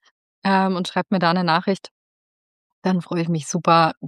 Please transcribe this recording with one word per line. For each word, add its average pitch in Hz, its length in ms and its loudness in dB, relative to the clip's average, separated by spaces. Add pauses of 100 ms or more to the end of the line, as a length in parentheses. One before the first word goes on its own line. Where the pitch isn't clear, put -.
(440)
ähm, 190 320 2
und 180 100 -4
schreibt - 240 -4
mir 196 80 0
da 170 120 2
eine 185 120 0
Nachricht. 180 480 -2 (920)
Dann 185 200 0
freue 175 200 -4
ich 165 60 -4
mich 160 200 -4
super 165 460 2 (140)